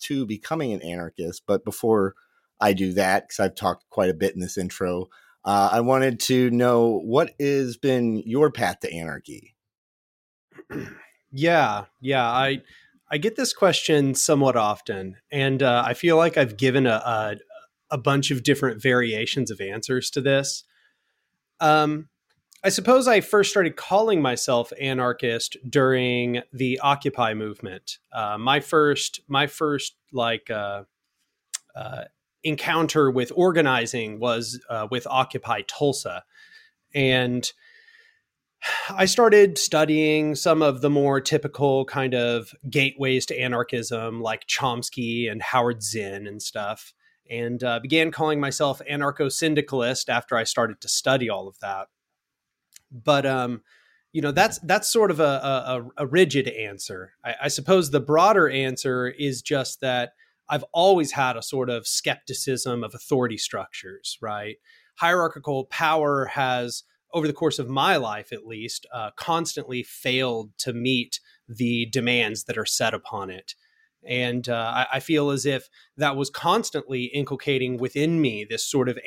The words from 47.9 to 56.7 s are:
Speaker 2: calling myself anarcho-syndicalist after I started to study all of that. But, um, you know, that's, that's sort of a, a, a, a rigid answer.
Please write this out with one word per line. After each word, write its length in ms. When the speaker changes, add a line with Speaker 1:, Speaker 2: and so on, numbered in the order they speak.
Speaker 2:
calling 300
myself 400
anarcho-syndicalist 1160
after 280
I 80
started 360
to 80
study 400
all 180
of 140
that. 280
But, 360
um, 360
you 100
know, 100
that's, 280
that's 300
sort 200
of 80
a, 60
a, 560
a, 240
a 20
rigid 420
answer. 640